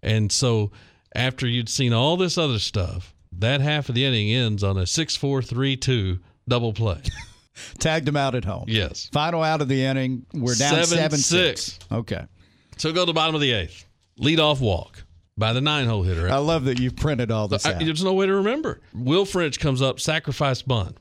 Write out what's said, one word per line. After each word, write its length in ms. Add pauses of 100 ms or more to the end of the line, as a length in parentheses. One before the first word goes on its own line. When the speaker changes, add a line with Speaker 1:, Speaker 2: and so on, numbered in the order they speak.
Speaker 1:
And 300
so 400 (440)
after 320
you'd 220
seen 240
all 240
this 200
other 220
stuff, 540 (200)
that 280
half 280
of 60
the 100
inning 260
ends 320
on 140
a 100
six 280
four 260
three 360
two 420 (280)
double 260
play. 280 (380)
<laughs> 400
Speaker 2:
Tagged 280
him 80
out 200
at 100
home. 220
Speaker 1:
Yes. 440
Speaker 2:
Final 320
out 180
of 60
the 160
inning. 500
We're 220
down 300
Speaker 1:
Seven 0
six. 140
Speaker 2:
seven 200
six. 600 (120)
Okay. 340 (520)
Speaker 1:
So 160
go 80
to 60
the 60
bottom 220
of 60
the 100
eighth. 340 (340)
Leadoff 400
walk 440 (340)
by 160
the 80
nine-hole 420
hitter. 260
Speaker 2:
I 80
love 280
that 140
you've 160
printed 360
all 160
this 180
Speaker 1:
I, 80
Speaker 2:
out. 60
Speaker 1:
there's 240
no 100
way 140
to 80
remember. 460 (120)
Will 320
French 340
comes 220
up, 180
sacrifice 640
bunt 400